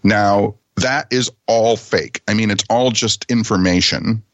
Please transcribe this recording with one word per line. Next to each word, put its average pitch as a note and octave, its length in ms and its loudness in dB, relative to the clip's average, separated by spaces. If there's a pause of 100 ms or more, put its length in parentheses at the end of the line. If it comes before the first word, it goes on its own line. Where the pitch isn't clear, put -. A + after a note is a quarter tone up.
Now, G2+ 520 2 (200)
that C3+ 340 -2
is B2+ 200 -2 (160)
all A2+ 320 2
fake. - 500 -4
I G#2 60 0
mean, G#2+ 160 0
it's G2+ 180 -2
all B2 220 2
just - 400 -4
information. G#2 920 0 (120)